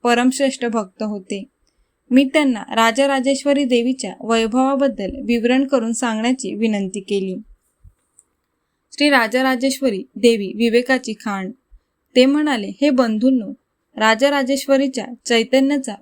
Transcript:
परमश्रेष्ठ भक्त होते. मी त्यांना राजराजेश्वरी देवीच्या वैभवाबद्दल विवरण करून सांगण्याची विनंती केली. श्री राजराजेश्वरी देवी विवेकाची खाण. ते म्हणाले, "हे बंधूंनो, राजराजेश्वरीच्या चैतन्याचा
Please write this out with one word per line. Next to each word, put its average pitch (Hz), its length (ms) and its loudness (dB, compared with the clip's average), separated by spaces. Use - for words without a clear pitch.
परमश्रेष्ठ 254 640 0
भक्त 214 380 -4
होते. 202 400 -8
मी 262 120 6
त्यांना 262 380 0
राजराजेश्वरी 269 1040 0
देवीच्या 240 560 -2
वैभवाबद्दल 233 920 0
विवरण 240 440 0
करून 233 260 0
सांगण्याची 226 640 -2
विनंती 208 440 -2
केली. 190 360 -4
श्री 294 180 2
राजराजेश्वरी 254 920 0
देवी 202 400 2
विवेकाची 233 580 0
खाण. 196 380 -6
ते 254 100 8
म्हणाले, 269 460 0
"हे 285 80 4
बंधूंनो, 240 640 0
राजराजेश्वरीच्या 269 1080 0
चैतन्याचा 269 760 0